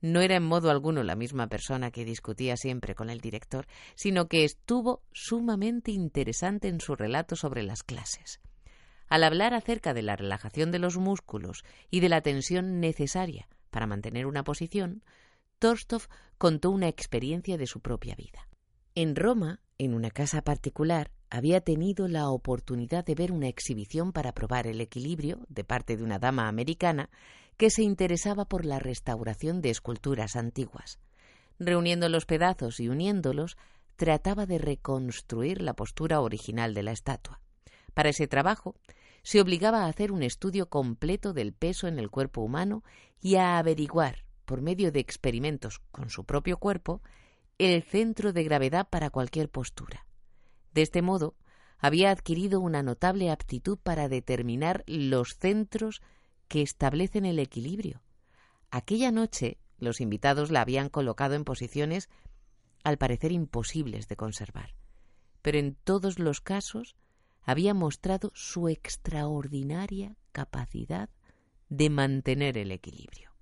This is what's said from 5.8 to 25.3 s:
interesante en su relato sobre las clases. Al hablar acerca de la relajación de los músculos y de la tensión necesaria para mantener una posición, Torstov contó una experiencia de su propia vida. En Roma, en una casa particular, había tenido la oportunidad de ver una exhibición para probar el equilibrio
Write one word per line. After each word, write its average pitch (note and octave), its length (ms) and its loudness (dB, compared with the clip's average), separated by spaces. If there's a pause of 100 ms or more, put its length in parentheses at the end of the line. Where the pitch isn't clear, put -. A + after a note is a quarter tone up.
interesante F3+ 760 -2
en E3+ 140 -2
su D3 140 -4
relato C3 400 -2
sobre C3 280 -4
las G2+ 200 -6
clases. - 560 -10 (680)
Al D#3+ 160 6
hablar F3+ 300 4
acerca A3+ 400 -2
de A#2 80 -2
la G#2 140 -2
relajación G2 560 -2
de F3 80 0
los F3 180 0
músculos F#3 680 -4 (260)
y F3+ 100 2
de F3 100 6
la E3 120 6
tensión F3+ 580 0
necesaria E3 680 -2 (220)
para A2 180 -2
mantener A2 380 -6
una C#3+ 180 -4
posición, F3+ 600 -4 (560)
Torstov A3+ 480 2 (300)
contó E3+ 340 4
una G3 160 2
experiencia D#3+ 680 -4
de C3+ 100 -4
su - 140 -10
propia - 340 -6
vida. - 340 -16 (460)
En D#3+ 200 2
Roma, G3 460 2 (160)
en C3 160 0
una A2+ 160 0
casa D3 320 -2
particular, D3+ 680 0 (180)
había D#3 320 4
tenido F3+ 460 0
la D#3 220 0
oportunidad B2+ 760 -2
de D#3 100 0
ver F3 160 0
una D3+ 160 -2
exhibición C3 680 -4
para B2+ 200 -4
probar A#2+ 340 -2
el A2+ 120 -4
equilibrio D3+ 680 -6